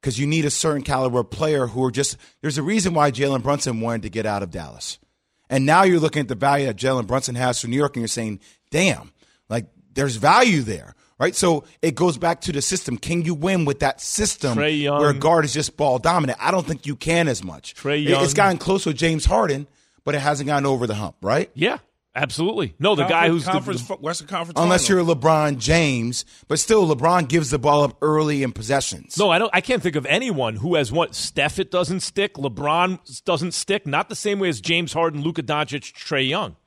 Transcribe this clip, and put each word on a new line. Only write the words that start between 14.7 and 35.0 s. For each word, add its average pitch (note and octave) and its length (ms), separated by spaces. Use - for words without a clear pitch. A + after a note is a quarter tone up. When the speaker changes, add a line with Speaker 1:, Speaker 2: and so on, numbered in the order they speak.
Speaker 2:
Young. C#3+ 180
Speaker 1:
where D3 100
a C#3 40
guard D#3 320
is B2 80
just D3 240
ball C3+ 200
dominant? D3+ 440
I C#3+ 80
don't F3+ 160
think D#3 200
you C#3+ 100
can E3 320
as G#2+ 140
much. D#2+ 320
Speaker 2:
Trae D3 300
Speaker 1:
It, C#3 60
it's - 0
Speaker 2:
Young. C#3 240
Speaker 1:
gotten G3 240
close F#3+ 260
with D#3 140
James D#3+ 260
Harden, F3 420
but D3 100
it C#3+ 60
hasn't C#3+ 280
gotten C#3+ 180
over B2+ 200
the G#2 100
hump, G#2 260
right? A2+ 320
Speaker 2:
Yeah, G#3 240
absolutely. D3+ 600
No, G3 160
the C#3+ 100
guy E3+ 240
Speaker 3:
Conference, E3 40
Speaker 2:
who's E3 120
the F#3 80
Speaker 3:
conference, B2+ 300
fi-, F#3 120
Western D#3 340
Conference E3+ 320
Speaker 1:
Unless F3 280
Speaker 3:
Final. F#3 180
Speaker 1:
you're E3 100
LeBron D3+ 420
James, B2 680
but D#3+ 100
still, G#3 340
LeBron D#3+ 360
gives D3 220
the D3 80
ball D3 260
up - 180
early D3+ 400
in B2 100
possessions. A2+ 640
Speaker 2:
No, F#3+ 140
I E3+ 80
don't. A3 160
I F#3 60
can't A#3 220
think E3+ 140
of B2+ 100
anyone C#3+ 500
who A#2 180
has C3+ 160
what D#3 240
Steph. - 460
It - 100
doesn't F3+ 300
stick. - 340
LeBron D3 880
doesn't E3 300
stick. G3 320
Not D3 220
the D3 80
same G3+ 240
way F#3+ 80
as B2 120
James E3+ 340
Harden, D#3 280